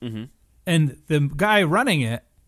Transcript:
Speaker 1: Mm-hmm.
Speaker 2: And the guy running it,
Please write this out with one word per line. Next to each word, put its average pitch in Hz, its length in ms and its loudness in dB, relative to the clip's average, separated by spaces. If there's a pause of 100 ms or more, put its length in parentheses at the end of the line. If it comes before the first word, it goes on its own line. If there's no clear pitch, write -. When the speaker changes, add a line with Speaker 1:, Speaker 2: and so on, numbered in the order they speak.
Speaker 1:
Mm-hmm. 110 220 -10 (420)
Speaker 2:
And 160 300 2 (100)
the 147 300 0
guy 208 260 2
running 185 380 0
it, 117 240 -4 (240)